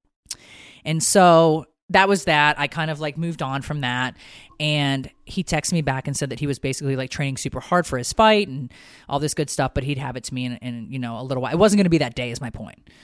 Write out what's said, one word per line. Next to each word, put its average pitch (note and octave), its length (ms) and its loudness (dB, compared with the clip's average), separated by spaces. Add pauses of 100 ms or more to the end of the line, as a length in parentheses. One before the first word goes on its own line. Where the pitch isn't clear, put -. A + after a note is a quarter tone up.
(840)
And D#3+ 200 -2
so E3 640 6 (220)
that F#3+ 200 6
was G3+ 140 2
that. D3 360 4
I C#3+ 60 0
kind D#3 240 -4
of, D3 100 -6
like, D3+ 200 -6
moved E3 240 -4
on C3+ 180 -4
from D3 200 -6
that. B2 360 -2 (420)
And C#3+ 520 0 (140)
he - 180 -4
texted - 300 -2
me E3 100 0
back C3+ 240 -4
and C#3+ 100 -4
said C#3 140 -4
that A#2 80 -8
he D3+ 80 -4
was C#3 100 -2
basically, C3+ 380 -4
like, C3 160 -6
training C#3 260 -4
super C3 220 -6
hard F3 260 0
for C3 140 -4
his B2 140 -6
fight G#3+ 340 4
and B2+ 260 -10 (340)
all C#3+ 120 -2
this D3 160 -2
good D3 160 -4
stuff, C3 240 -2
but C#3 80 -2
he'd C3+ 160 -4
have C3 160 -8
it B2 80 -12
to - 100 -12
me B2+ 120 -4
in, B2 80 -6
in, A#2+ 360 -10
you C3+ 80 -8
know, A#2+ 220 -6
a B2 40 -10
little C3 200 -4
while. B2+ 100 -4
It E3 60 2
wasn't G3+ 180 4
gonna F#3+ 120 4
be E3 100 6
that B2+ 160 -4
day B2 160 -6
is A#2 100 -10
my B2 80 -8
point. - 400 -16 (140)